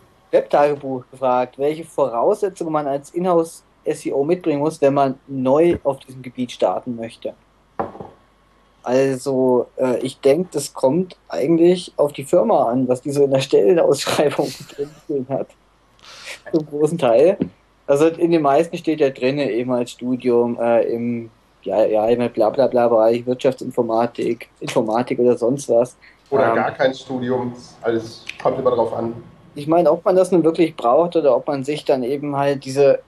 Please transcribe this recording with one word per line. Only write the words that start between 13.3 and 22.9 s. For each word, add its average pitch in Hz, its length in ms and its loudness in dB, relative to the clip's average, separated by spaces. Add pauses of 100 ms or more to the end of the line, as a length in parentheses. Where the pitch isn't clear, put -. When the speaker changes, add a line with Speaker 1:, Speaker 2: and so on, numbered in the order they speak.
Speaker 1:
der 135 80 2
Stellenausschreibung 156 1120 2 (120)
<laughs> - 120 -20
drin 143 140 -8 (160)
stehen 135 240 -6
hat. - 180 -6 (1040)
Zum 156 140 0
großen 151 320 -2
Teil. 139 400 4 (480)
Also 143 220 4
in 165 240 0
den 165 100 2
meisten 151 360 2
steht 156 220 -4
ja 143 100 4
drin, 135 300 -4
eben 123 320 -2
als 123 200 -2
Studium, 123 680 -2
äh, 117 240 2
im, 117 460 -4 (340)
ja, 98 220 0
ja, 107 220 0
im 120 220 0
Blablabla-Bereich, 120 960 2